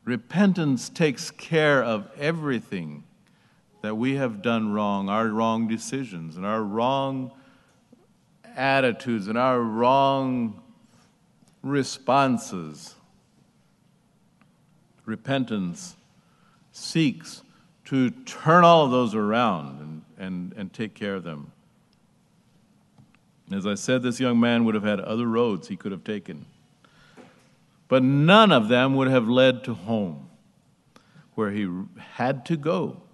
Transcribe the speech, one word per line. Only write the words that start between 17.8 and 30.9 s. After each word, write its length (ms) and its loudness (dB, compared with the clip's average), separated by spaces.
to 240 0
turn 540 4
all 220 10
of 60 0
those 240 2
around 680 -2
and, 200 -14
and, 360 -10
and 200 -12
take 200 -8
care 220 -6
of 80 -10
them. 280 -14
As 160 -4
I 80 -2
said, 260 0
this 180 -4
young 200 2
man 240 2
would 120 2
have 100 -2
had 160 -2
other 260 -4
roads 400 -2
he 80 -8
could 160 -10
have 140 -12
taken. 400 -10
But 120 4
none 520 6
of 160 4
them 260 4
would 140 2
have 180 4
led 380 4
to 80 -6
home, 560 -6